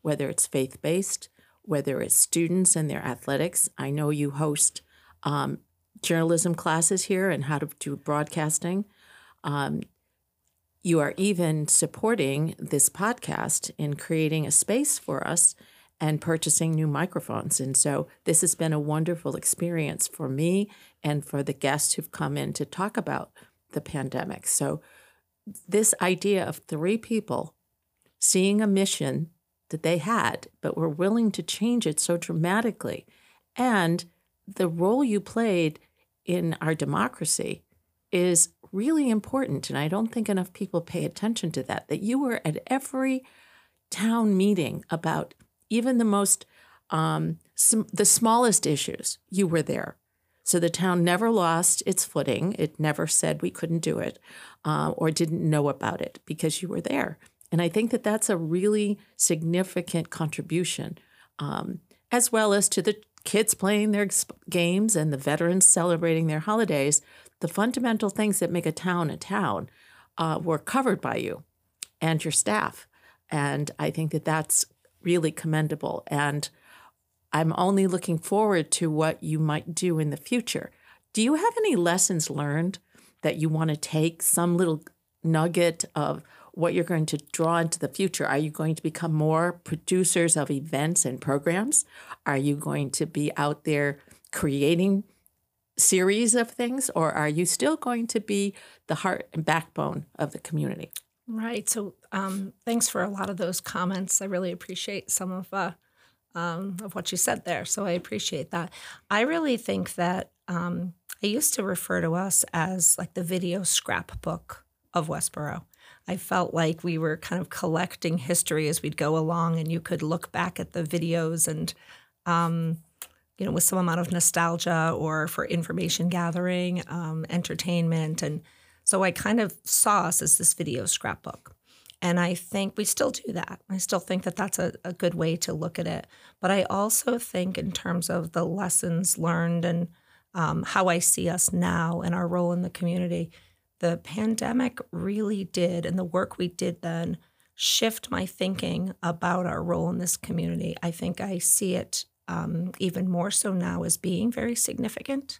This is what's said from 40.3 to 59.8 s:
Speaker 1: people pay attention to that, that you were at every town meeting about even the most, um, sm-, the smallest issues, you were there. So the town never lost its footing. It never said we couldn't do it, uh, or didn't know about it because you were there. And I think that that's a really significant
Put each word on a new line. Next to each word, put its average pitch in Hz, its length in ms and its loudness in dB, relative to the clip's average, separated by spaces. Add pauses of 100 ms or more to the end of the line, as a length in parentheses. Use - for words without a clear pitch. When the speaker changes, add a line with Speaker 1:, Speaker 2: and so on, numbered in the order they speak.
Speaker 1:
people 185 300 -2
pay 165 240 -4
attention 202 480 -2
to 131 100 -2
that, - 240 -4
that 151 160 -4
you 240 160 2
were 254 240 0
at 151 240 -2
every 262 560 -2 (680)
town 220 460 2
meeting 185 540 2
about 160 440 -2 (360)
even 240 280 2
the 233 80 4
most, 202 400 2 (440)
um, 160 500 0 (160)
sm-, - 260 4 (120)
the 202 120 2
smallest 226 600 6
issues, - 540 -2 (100)
you 190 180 2
were 160 140 2
there. - 360 -4 (460)
So - 160 2
the 170 100 4
town 175 340 2
never 185 260 4
lost 175 560 4
its 185 200 0
footing. 147 520 0
It 156 220 -2
never 156 280 0
said 156 340 0
we 180 100 -2
couldn't 165 280 -4
do 160 200 -2
it, - 200 -6 (460)
uh, 151 260 0
or 160 200 0
didn't 165 380 0
know 147 200 4
about - 320 -4
it - 240 -8
because 156 360 -2
you 180 60 -6
were 170 140 -4
there. - 360 -2 (340)
And 165 100 4
I 175 80 2
think 214 220 0
that 247 120 -2
that's 214 260 0
a 190 80 2
really 202 600 2 (180)
significant 170 960 0